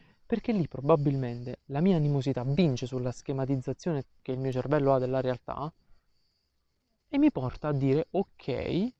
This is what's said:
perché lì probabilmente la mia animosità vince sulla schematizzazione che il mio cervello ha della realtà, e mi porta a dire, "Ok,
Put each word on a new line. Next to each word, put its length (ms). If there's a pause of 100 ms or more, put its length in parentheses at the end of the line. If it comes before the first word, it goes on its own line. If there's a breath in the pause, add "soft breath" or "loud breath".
(260 soft breath)
perché 260
lì 140
probabilmente 1000
la 140
mia 160
animosità 460
vince 420
sulla 280
schematizzazione 960 (140)
che 120
il 80
mio 100
cervello 420
ha 60
della 220
realtà, 520 (1400)
e 100
mi 120
porta 380
a 40
dire, 380
"Ok, 880